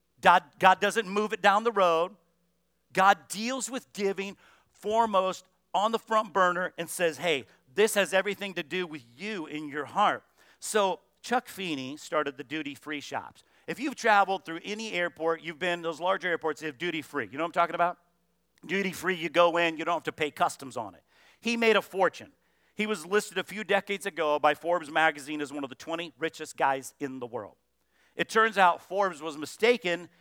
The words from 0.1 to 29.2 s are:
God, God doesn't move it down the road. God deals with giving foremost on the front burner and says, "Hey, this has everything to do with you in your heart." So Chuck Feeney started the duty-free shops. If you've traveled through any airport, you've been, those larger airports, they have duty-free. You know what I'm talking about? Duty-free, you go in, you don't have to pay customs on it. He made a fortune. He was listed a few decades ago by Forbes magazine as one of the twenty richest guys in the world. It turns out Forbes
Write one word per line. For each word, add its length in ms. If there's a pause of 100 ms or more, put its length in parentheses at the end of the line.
God, 220 (160)
God 220
doesn't 260
move 260
it 100
down 200
the 100
road. 440 (760)
God 360
deals 420
with 220
giving 440 (340)
foremost 720 (300)
on 180
the 60
front 340
burner 460
and 100
says, 300
"Hey, 280 (260)
this 220
has 200
everything 400
to 80
do 240
with 180 (120)
you 300
in 220
your 160
heart." 400 (340)
So 420 (220)
Chuck 260
Feeney 500
started 400
the 60
duty-free 560
shops. 440 (220)
If 120
you've 180
traveled 500
through 180
any 280
airport, 500
you've 160
been, 240
those 180
larger 280
airports, 320
they 60
have 120
duty-free. 520
You 60
know 80
what 40
I'm 40
talking 220
about? 240 (680)
Duty-free, 520
you 120
go 300
in, 180
you 80
don't 120
have 80
to 80
pay 180
customs 480
on 160
it. 80 (400)
He 140
made 200
a 60
fortune. 500 (420)
He 120
was 200
listed 320
a 60
few 200
decades 420
ago 320
by 160
Forbes 360
magazine 500
as 120
one 120
of 60
the 60
twenty 420
richest 380
guys 440
in 180
the 80
world. 300 (580)
It 140
turns 300
out 240
Forbes 400